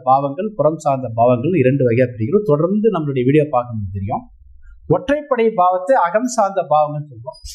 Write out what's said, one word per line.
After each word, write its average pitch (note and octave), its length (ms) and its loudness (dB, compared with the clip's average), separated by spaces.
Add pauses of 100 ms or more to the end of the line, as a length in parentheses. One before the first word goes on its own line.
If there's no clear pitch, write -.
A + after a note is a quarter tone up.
பாவங்கள், C#3+ 520 0
புறம் D#3+ 260 0
சார்ந்த C3 340 -2
பாவங்கள் B2 420 2
இரண்டு C3+ 300 2
வகையா A#2+ 220 2
பிரிக்கிறோம். A#2+ 400 -2
தொடர்ந்து F3+ 440 0
நம்மளுடைய C#3+ 340 -2
வீடியோ D3 220 4
பார்க்கணும்னு A#2 460 -4
தெரியும். G2 300 -6 (680)
ஒற்றைப்படை C#4 640 0
பாவத்தை F#3 460 2
அகம் A3 340 0
சார்ந்த G3 320 0
பாவம்னு D3+ 420 0
சொல்லுவோம், A#2+ 320 -18 (160)